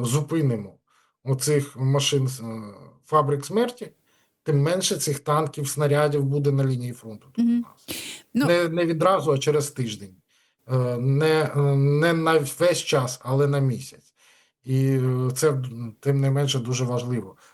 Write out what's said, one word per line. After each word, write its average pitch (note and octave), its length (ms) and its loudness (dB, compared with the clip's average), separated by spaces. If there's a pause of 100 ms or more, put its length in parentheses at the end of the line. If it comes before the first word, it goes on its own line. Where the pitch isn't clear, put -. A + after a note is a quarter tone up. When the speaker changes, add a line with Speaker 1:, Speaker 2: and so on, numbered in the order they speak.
Speaker 1:
зупинимо C#3 720 0 (500)
оцих C#3 540 -2
машин, C3+ 500 2 (140)
е, - 20 -12 (640)
фабрик D3 400 2
смерті, A#3+ 460 -4 (520)
тим C#3+ 180 2
менше F3+ 360 0
цих C#3+ 220 -4
танків, D3 500 -2
снарядів D3 540 2
буде C#3+ 280 0
на C3+ 140 2
лінії B2 280 -2
фронту A2 380 -18
тут A#3 140 0
у - 20 4
Speaker 2:
Мгм. A#3+ 140 2
Speaker 1:
нас. - 360 -14 (360)
Speaker 2:
Ну, B3+ 120 2
Speaker 1:
Не, F3 240 2
не E3+ 160 0
відразу, E3 460 2
а C3+ 60 2
через C#3+ 340 0
тиждень. G2+ 440 -8 (560)
Е, B2 260 0
не, C#3 580 2
е, C#3+ 40 0 (160)
не D3 380 4
на D#3+ 240 2 (220)
весь E3+ 200 4
час, - 440 -2
але C3+ 240 2
на C#3 120 0
місяць. - 520 -4 (520)
І, C3 240 2
е, B2+ 480 0
це, D#3 140 2
м, A#2+ 500 -4
тим C#3 220 0
не C3+ 100 2
менше C#3 280 0
дуже B2 260 -4
важливо. A#2+ 500 -4 (180)